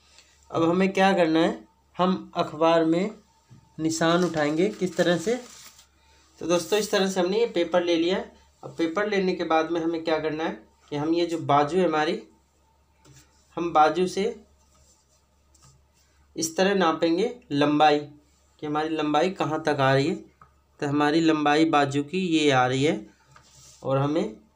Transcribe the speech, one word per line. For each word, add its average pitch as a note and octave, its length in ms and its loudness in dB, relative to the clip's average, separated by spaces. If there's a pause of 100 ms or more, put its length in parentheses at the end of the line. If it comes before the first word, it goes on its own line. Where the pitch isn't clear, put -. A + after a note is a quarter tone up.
(520)
अब E3 120 0
हमें F#3 280 2
क्या F#3+ 220 4
करना D#3+ 260 2
है, F#3+ 240 0 (320)
हम F#3 400 -2
अखबार E3 500 2
में F3+ 260 0 (680)
निशान E3 440 0
उठाएंगे D#3+ 460 0
किस F#3 280 -6
तरह F3 220 2
से। A3 160 -2 (1040)
तो E3 60 -10
दोस्तों, F3 320 0
इस G#3 120 -4
तरह G3 160 2
से F#3+ 120 -4
हमने F#3 200 0
ये A#3 80 0
पेपर F3 360 0
ले F3 120 0
लिया E3+ 220 0
है। - 140 -10 (320)
अब C#3 140 -16
पेपर E3 320 -2
लेने F#3 260 0
के F3 100 -4
बाद D#3+ 260 0
में E3+ 100 -2
हमें D#3+ 220 -4
क्या D#3+ 160 0
करना D#3 240 -4
है F#3+ 160 -6 (320)
कि D3 40 -6
हम D3+ 180 -2
ये E3+ 140 0
जो E3 120 -4
बाजू C#3+ 380 0
है F3+ 80 2
हमारी, D#3+ 360 -2 (1400)
हम E3+ 160 -4
बाजू D#3+ 360 4
से G#3 260 -4 (2000)
इस D#3+ 220 -6
तरह F#3+ 180 2
नापेंगे E3+ 540 0 (220)
लंबाई, D3 480 4
कि - 680 -18
हमारी D3+ 240 -4
लंबाई D3+ 420 0
कहाँ D#3 320 -4
तक C#3+ 160 -2
आ C3+ 140 4
रही C#3 140 2
है। F#3+ 80 -2 (640)
तो D3 80 -4
हमारी D3 340 2
लंबाई D#3 460 2
बाजू C#3+ 360 0
की F3+ 160 -6
ये D#3+ 320 2
आ B2+ 160 4
रही C3 160 -2
है F#3+ 220 -2 (800)
और C3+ 140 -2
हमें D#3 380 -2 (200)